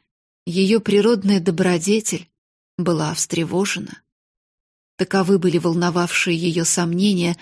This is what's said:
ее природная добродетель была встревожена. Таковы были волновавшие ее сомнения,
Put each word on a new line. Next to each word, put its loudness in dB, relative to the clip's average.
ее 2
природная 2
добродетель 0
была -2
встревожена. -4
Таковы 2
были 0
волновавшие 0
ее -2
сомнения, 0